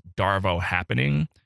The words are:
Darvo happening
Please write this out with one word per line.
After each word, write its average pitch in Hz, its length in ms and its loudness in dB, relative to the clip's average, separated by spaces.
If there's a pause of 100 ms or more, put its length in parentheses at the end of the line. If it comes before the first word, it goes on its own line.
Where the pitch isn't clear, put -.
(160)
Darvo 95 460 2
happening 73 640 0 (200)